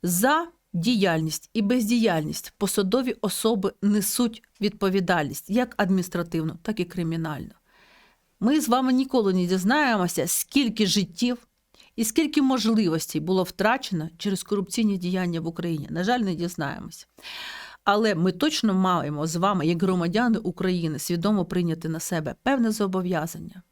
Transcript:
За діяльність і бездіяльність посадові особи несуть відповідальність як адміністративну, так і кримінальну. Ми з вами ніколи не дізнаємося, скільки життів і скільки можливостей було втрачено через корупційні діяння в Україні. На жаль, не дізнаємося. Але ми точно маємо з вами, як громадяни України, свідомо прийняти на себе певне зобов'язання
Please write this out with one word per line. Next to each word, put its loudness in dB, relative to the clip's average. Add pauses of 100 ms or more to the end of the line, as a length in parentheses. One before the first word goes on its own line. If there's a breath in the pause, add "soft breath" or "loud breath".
За 2 (260)
діяльність 0
і 0
бездіяльність 0
посадові 0
особи 0
несуть 0 (180)
відповідальність 0
як 0
адміністративну, -2
так -4
і 0
кримінальну. -4 (880 soft breath)
Ми 4
з -4
вами 4
ніколи 2
не 2
дізнаємося, 2
скільки 0
життів -2 (480 soft breath)
і -2
скільки 2
можливостей 2
було 2
втрачено -2
через -2
корупційні 0
діяння -2
в -6
Україні. -6
На -4
жаль, 0
не -2
дізнаємося. -8 (800 loud breath)
Але 2
ми 2
точно 0
маємо 2
з -4
вами, 2
як 2
громадяни 2
України, -2
свідомо 0
прийняти -2
на -4
себе -4
певне 2
зобов'язання -4